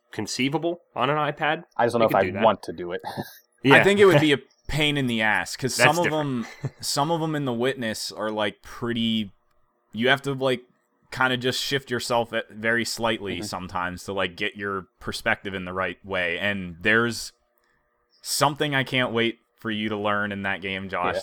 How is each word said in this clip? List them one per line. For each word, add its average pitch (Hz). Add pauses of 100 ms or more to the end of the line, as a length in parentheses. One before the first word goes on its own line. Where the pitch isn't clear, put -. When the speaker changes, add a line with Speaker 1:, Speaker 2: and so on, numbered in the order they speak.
(120)
Speaker 1:
conceivable 147 (120)
on 123
an 147
iPad. 151 (140)
Speaker 2:
I 117
just 120
don't 117
Speaker 1:
They 113
Speaker 2:
know -
if 107
Speaker 1:
could -
Speaker 2:
I 95
Speaker 1:
do 92
that. 98
Speaker 2:
want 107
to 90
do 87
it. 95
<laughs> - (540)
Speaker 1:
Yeah. 135
Speaker 3:
I 113
think 202
it 208
would 170
Speaker 1:
<laughs> -
Speaker 3:
be 147
a 127 (300)
pain 147
in 135
the 113
ass, 101
'cause 127
Speaker 1:
That's 123
Speaker 3:
some -
of 175
Speaker 1:
different. 143 (140)
Speaker 3:
them, 131
<laughs> -
some 147
of 165
them 160
in 147
The 123
Witness 117
are, 104
like, 107
pretty, 113 (600)
you 113
have 135
to, 139
like, 127 (500)
kinda 127
just 123
shift -
yourself 117
at, 113
very 113
slightly 110
Speaker 2:
Mm-hmm. 87
Speaker 3:
sometimes 90
to, 104
like, 95
get 101
your 98 (120)
perspective 104
in 92
the 90
right 92
way. 90
And 95
there's 113 (880)
something 147
I 135
can't 127
wait 117 (180)
for 113
you 107
to 107
learn 104
in 98
that 98
game, 95
Josh, 90
Speaker 2:
Yeah. 95